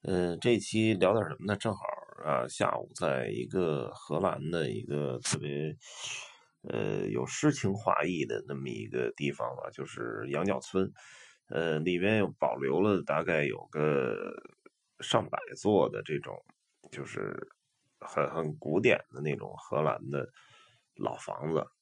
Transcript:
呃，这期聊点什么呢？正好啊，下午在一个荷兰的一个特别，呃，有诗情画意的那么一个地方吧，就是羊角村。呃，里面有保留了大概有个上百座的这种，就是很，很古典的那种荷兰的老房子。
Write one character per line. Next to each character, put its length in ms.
呃， 340
这 200
期 360
聊 180
点 140
什 120
么 80
呢？ 120
正 160
好 80
啊， 240
下 300
午 180
在 320
一 200
个 460
荷 280
兰 180
的 200
一 140
个 340
特 180
别， 380
呃， 460
有 180
诗 260
情 220
画 300
意 220
的 220
那 80
么 140
一 180
个 300
地 120
方 160
吧， 160
就 120
是 440
羊 160
角 160
村。 280
呃， 300
里 200
面 200
有 80
保 160
留 240
了 240
大 200
概 200
有 280
个 440
上 280
百 80
座 320
的 140
这 160
种， 140
就 120
是 320
很， 300
很 280
古 220
典 180
的 80
那 160
种 220
荷 240
兰 180
的 200
老 200
房 360
子。 100